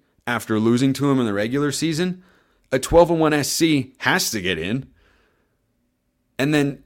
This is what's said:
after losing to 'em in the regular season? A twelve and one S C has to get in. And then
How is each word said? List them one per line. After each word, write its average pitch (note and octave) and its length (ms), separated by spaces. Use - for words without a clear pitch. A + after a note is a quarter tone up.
after A2+ 340
losing A#2+ 320
to C#3 180
'em C3+ 80
in B2 60
the G#2+ 80
regular B2+ 400
season? E3 500
A C3+ 80
twelve E3 320
and E3+ 80
one D#3 140
S C#3+ 160
C D3+ 500
has D#3+ 340
to G#2 100
get F2 160
in. G#2+ 280
And C#3 140
then C#3+ 340